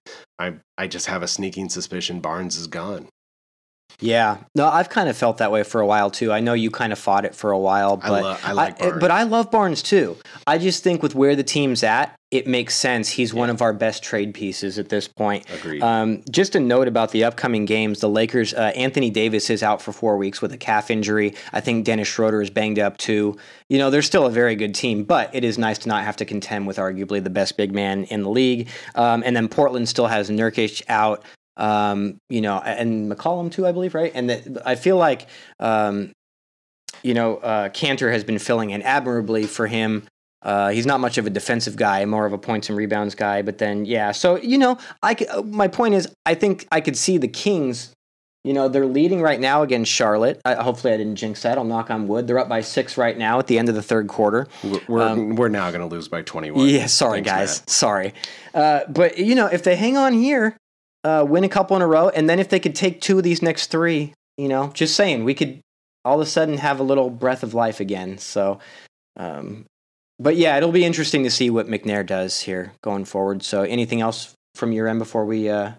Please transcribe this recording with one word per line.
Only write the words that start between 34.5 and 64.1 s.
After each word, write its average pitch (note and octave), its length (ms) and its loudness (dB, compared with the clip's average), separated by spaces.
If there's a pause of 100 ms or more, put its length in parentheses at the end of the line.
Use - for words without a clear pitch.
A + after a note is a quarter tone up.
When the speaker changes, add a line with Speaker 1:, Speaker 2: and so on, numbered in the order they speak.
Speaker 2:
I B2+ 100 0
feel F3+ 200 2
like, D#3 320 2 (320)
um, G#2 540 0 (920)
you B2 100 0
know, A2+ 240 0
uh, G#2+ 300 -2
Kanter C3 460 -2
has G#2+ 100 -2
been G#2+ 160 -4
filling A2+ 320 -2
in G2+ 100 -6
admirably A#2+ 640 0
for A2 220 -2
him. A2 360 -2 (380)
Uh, G2+ 280 0
he's A2+ 160 0
not C3+ 160 2
much A#2+ 160 -2
of G#2+ 100 -2
a - 20 -2
defensive A2 460 -4
guy, G2+ 300 0
more G#2+ 200 0
of G2+ 60 -2
a G2+ 60 -4
points G#2+ 320 -4
and G#2+ 80 -4
rebounds G#2 360 -2
guy. G2+ 280 -2
But G2+ 160 -6
then, G#2 260 -2
yeah, G#2 300 0
so, F3+ 240 2
you B3 200 0
know, B3+ 200 4 (260)
I A3+ 120 2
c-, - 120 -2
uh, - 140 -4
my G#3 260 0
point G#3 280 2
is, F#3+ 120 0 (180)
I E3 80 2
think F#3 380 0
I D#3+ 80 2
could D3+ 160 -2
see F#3 220 2
the C3 100 0
Kings, C3+ 640 -2 (540)
you C#3 80 0
know, C3+ 160 2
they're C#3 160 2
leading E3 360 2
right D3 200 2
now C#3 200 4
against B2 300 0
Charlotte. A2+ 540 2
I, B2+ 100 2
hopefully A#2+ 380 0
I G#2+ 40 2
didn't G#2+ 200 -4
jinx G#2+ 240 -8
that. A#2+ 160 0
I'll B2 80 -2
knock A2+ 260 -4
on G#2+ 160 -4
wood. A2+ 180 -2
They're A#2+ 140 0
up B2 80 -2
by A2+ 140 -2
six - 360 -4
right A#2 200 0
now A2+ 200 0
at C3 100 0
the A#2 120 4
end A#2+ 80 2
of A#2 80 2
the G#2+ 80 -4
third A2 240 0
quarter. A2 400 0 (160)
Speaker 1:
We're, G2 240 -2
we're, A#2 140 2
Speaker 2:
Um, A2 340 0
Speaker 1:
we're A#2 140 2
now G2 220 -2
gonna F2 160 -6
lose E2 200 -10
by E2+ 140 -6
twenty-one. E2 480 0
Speaker 2:
Yeah, C#3 160 4
sorry, A2+ 320 2
Speaker 1:
Thanks, F#2+ 120 -2
Speaker 2:
guys. F#2+ 340 0
Speaker 1:
Matt. - 60 -12
Speaker 2:
Sorry. G2 440 2 (400)
Uh, D3+ 340 4
but, D#3+ 300 2
you G#3+ 180 4
know, A3+ 120 4
if F3 160 -2
they F3+ 120 4
hang A#3 220 2
on C4+ 160 4
here, A#3 420 2 (480)
uh, D#3 240 4
win E3+ 180 4
a F#3+ 40 0
couple F#3+ 280 2
in F#3 40 2
a F3 60 4
row, D#3+ 220 6
and D#3 200 2
then F3 100 4
if F#3+ 100 -2
they F#3+ 100 4
could D3+ 160 -2
take F3+ 260 0
two F#3+ 160 2
of F#3 60 4
these E3+ 180 2
next E3 300 0
three, D#3+ 420 0 (240)